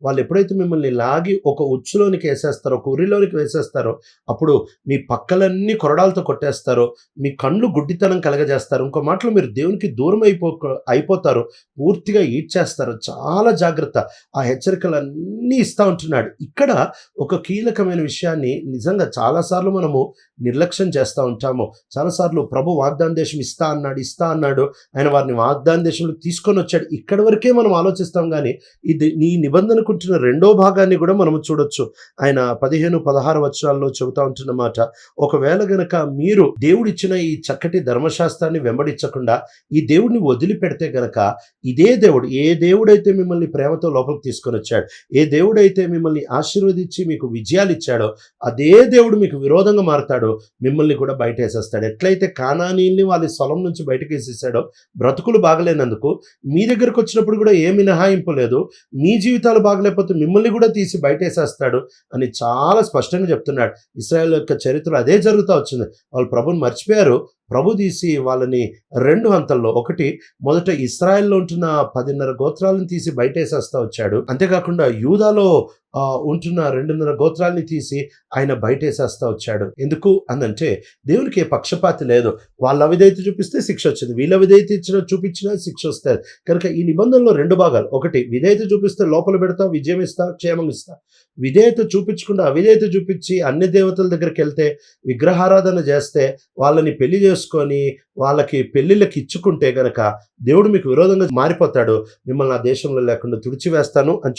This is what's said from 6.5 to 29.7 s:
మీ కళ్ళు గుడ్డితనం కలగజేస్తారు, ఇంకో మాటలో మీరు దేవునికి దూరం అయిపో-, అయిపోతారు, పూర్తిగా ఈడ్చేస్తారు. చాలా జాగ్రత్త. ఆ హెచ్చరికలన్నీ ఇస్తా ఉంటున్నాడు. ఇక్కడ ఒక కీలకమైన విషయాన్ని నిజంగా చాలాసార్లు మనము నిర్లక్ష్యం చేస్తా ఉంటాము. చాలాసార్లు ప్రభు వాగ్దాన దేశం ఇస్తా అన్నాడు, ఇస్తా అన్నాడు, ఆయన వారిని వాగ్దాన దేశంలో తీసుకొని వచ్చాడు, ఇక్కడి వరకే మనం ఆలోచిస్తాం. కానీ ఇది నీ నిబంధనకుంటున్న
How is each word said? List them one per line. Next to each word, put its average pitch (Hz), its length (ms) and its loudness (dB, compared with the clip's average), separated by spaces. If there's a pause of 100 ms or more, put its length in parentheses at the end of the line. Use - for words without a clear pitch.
మీ 139 100 -4 (120)
కళ్ళు 185 240 0
గుడ్డితనం 175 540 -2
కలగజేస్తారు, 143 500 -2 (140)
ఇంకో 139 160 -4
మాటలో 190 300 -2
మీరు 180 180 2 (100)
దేవునికి 185 300 -2 (120)
దూరం 190 220 0
అయిపో-, 170 540 0 (120)
అయిపోతారు, 143 540 0 (380)
పూర్తిగా 196 400 0 (160)
ఈడ్చేస్తారు. 135 560 -4 (180)
చాలా 175 400 0
జాగ్రత్త. 160 480 -2 (380)
ఆ 135 40 -2
హెచ్చరికలన్నీ 165 1160 -4
ఇస్తా 220 340 -2
ఉంటున్నాడు. 156 400 -4 (100)
ఇక్కడ 277 300 -2 (480)
ఒక 156 180 -4 (100)
కీలకమైన 196 540 -2
విషయాన్ని 151 640 -4
నిజంగా 139 520 -2
చాలాసార్లు 170 520 0
మనము 156 300 0 (400)
నిర్లక్ష్యం 156 560 -2
చేస్తా 131 340 -2
ఉంటాము. 120 420 -4 (260)
చాలాసార్లు 165 440 -2 (100)
ప్రభు 143 180 -2
వాగ్దాన 151 440 0
దేశం 151 240 -4
ఇస్తా 151 280 -6
అన్నాడు, 143 340 -6
ఇస్తా 165 340 -6
అన్నాడు, 139 300 0 (320)
ఆయన 143 120 2
వారిని 135 240 2
వాగ్దాన 143 500 0
దేశంలో 165 320 -4 (100)
తీసుకొని 185 340 -2
వచ్చాడు, 170 360 -2
ఇక్కడి - 280 -2
వరకే 220 300 2
మనం 233 200 2
ఆలోచిస్తాం. 175 580 0
కానీ 139 280 -4 (260)
ఇది 156 320 0
నీ 170 200 2
నిబంధనకుంటున్న 185 800 2